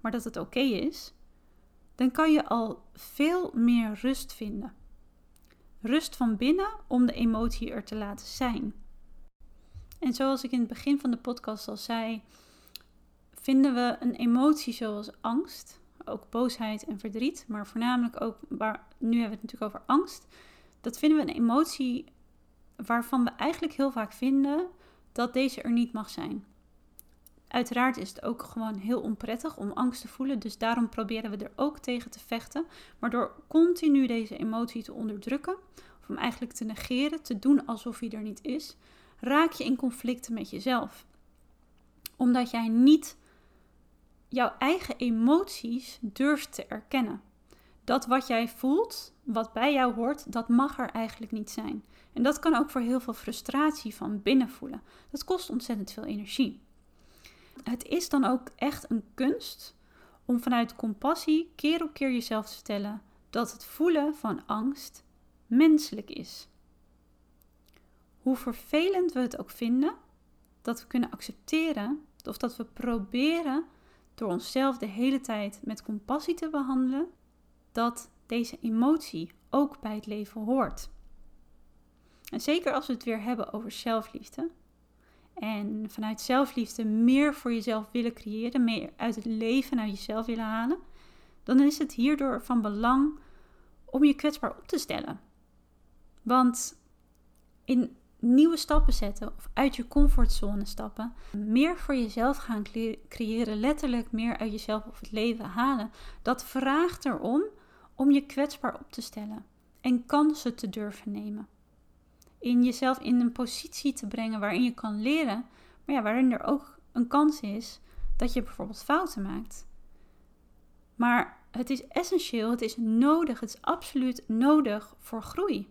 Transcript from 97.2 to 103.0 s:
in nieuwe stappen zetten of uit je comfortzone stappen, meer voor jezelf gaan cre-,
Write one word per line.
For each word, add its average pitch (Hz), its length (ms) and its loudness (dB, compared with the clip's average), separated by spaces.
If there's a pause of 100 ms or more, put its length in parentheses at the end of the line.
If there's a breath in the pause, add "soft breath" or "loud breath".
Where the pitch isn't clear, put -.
in 254 300 2 (240)
nieuwe 294 380 6
stappen 302 360 6
zetten 202 340 -2 (100)
of - 160 -12
uit 269 220 2
je 240 120 -8
comfortzone 233 800 6
stappen, 220 480 -8 (240 loud breath)
meer 254 400 2
voor - 180 -2
jezelf 233 420 0
gaan 214 260 -4
cre-, 226 440 -6